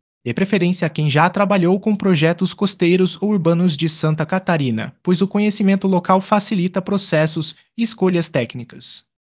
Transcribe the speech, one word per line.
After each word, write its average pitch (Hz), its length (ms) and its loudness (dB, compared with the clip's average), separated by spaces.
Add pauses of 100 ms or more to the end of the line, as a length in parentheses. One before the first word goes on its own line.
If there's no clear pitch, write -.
(240)
Dê 120 80 -4
preferência 180 540 0
a - 20 2
quem 151 220 -2
já 151 180 4
trabalhou 190 520 2
com 214 160 -2
projetos 175 580 0
costeiros 185 640 0
ou 208 100 -2
urbanos 170 460 2
de 160 120 -2
Santa 156 360 -2
Catarina, 147 800 -2
pois 180 180 2
o 190 60 0
conhecimento 196 640 0
local 185 320 2
facilita 190 600 0
processos 160 760 -2 (200)
e 233 60 -4
escolhas 185 460 0
técnicas. 120 800 -6 (280)